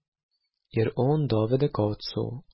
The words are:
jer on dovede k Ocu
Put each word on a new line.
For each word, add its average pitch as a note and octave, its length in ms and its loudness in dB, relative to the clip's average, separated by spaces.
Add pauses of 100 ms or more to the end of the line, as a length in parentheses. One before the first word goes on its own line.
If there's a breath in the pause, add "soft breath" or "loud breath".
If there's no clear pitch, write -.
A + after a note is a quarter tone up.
(720)
jer A3 240 2
on C#3+ 300 2
dovede A#2 420 2
k - 100 -4
Ocu A2 640 -4 (120)